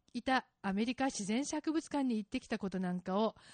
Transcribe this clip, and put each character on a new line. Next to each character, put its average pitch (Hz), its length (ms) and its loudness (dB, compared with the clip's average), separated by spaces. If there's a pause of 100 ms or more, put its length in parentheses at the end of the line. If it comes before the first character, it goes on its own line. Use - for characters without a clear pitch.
(140)
い 240 80 -4
た 262 240 2 (160)
ア 196 120 0
メ 208 120 2
リ 247 100 0
カ 269 100 2
自 240 200 -2
然 226 200 0
史 311 100 -4
博 302 160 0
物 311 180 -2
館 285 140 0
に 240 140 2
行 208 80 -2
っ - 40 -16
て 262 100 -4
き - 80 -10
た 226 120 -2
こ 190 100 -4
と 185 100 -2
な 180 120 0
ん 180 80 -2
か 185 160 -2
を、 214 200 2 (180)